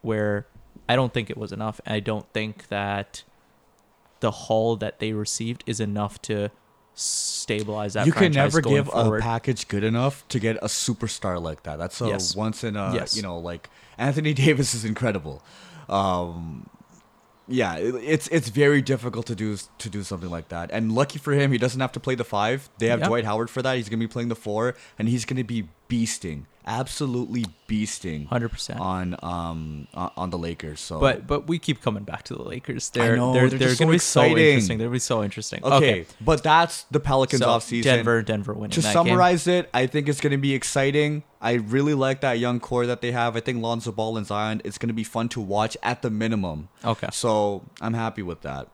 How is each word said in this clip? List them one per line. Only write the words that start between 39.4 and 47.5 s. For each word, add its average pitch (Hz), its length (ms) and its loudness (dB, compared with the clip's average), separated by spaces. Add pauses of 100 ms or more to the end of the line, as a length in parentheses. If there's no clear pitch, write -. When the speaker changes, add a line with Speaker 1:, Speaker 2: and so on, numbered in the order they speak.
Speaker 2:
it, 180 280 2
I 127 120 4
think 143 220 0
it's 139 140 0
gonna 139 160 2
be 139 160 2
exciting. 143 680 0 (180)
I 117 120 2
really 123 400 2
like 131 280 0
that 131 160 2
young 120 200 0
core 120 280 0
that 120 160 -2
they 120 100 -2
have. 117 240 0
I 117 40 -2
think 120 200 -4
Lonzo 117 320 -2
Ball 110 240 -2
and 104 100 -4
Zion, 107 380 -2
it's - 140 -10
gonna 117 160 -2
be 110 100 -4
fun 117 260 -4
to 123 120 -6
watch 104 400 0
at 120 180 -2
the 127 80 -2
minimum. 104 600 -2 (140)
Speaker 1:
Okay. - 280 -2
Speaker 2:
So 104 520 0 (180)